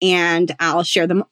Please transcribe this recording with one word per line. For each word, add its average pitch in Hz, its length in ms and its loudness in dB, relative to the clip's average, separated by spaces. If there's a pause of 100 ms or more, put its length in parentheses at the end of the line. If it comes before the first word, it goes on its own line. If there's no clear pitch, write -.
And 170 560 0
I'll 165 260 0
share 170 220 0
them 185 260 0